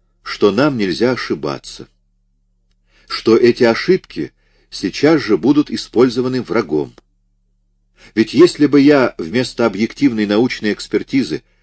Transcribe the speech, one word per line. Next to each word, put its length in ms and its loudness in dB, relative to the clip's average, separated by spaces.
что 300 0
нам 260 0
нельзя 340 0
ошибаться, 760 -8
что 280 -2
эти 280 2
ошибки 680 -2
сейчас 540 0
же 140 0
будут 340 0
использованы 720 -2
врагом. 500 -4
Ведь 220 0
если 320 4
бы 120 4
я 380 4
вместо 480 -4
объективной 600 -2
научной 460 0
экспертизы 680 -4